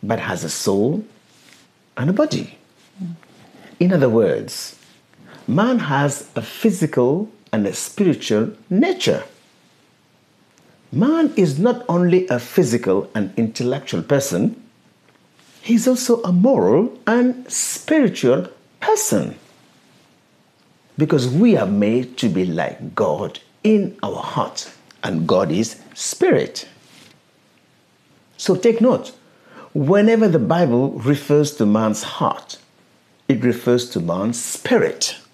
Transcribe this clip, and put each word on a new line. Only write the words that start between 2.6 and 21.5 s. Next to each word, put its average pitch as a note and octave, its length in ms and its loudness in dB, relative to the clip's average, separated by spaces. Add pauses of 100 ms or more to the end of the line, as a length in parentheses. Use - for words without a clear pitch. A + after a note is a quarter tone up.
In F3+ 120 2
other C3+ 180 2
words, F#2+ 680 -2 (720)
man A3+ 320 2
has C#3+ 560 -2
a A2+ 60 -6
physical E3+ 880 0 (220)
and G#2+ 140 0
a F#2+ 80 -4
spiritual B2 800 0 (160)
nature. A#3 540 0 (1700)
Man D4 440 0
is D#3 220 2
not A#3+ 320 0
only F3+ 380 2
a B2 120 -2
physical A2+ 760 0
and G2+ 200 -4
intellectual A2+ 680 -4
person, C3+ 580 -2 (1000)
he's A#3 260 2
also A#3+ 340 0
a F3+ 100 -2
moral F3+ 680 4 (100)
and B3 440 0
spiritual F3+ 960 0 (320)
person. - 560 -2 (1600)
Because D3 320 2
we F3+ 300 4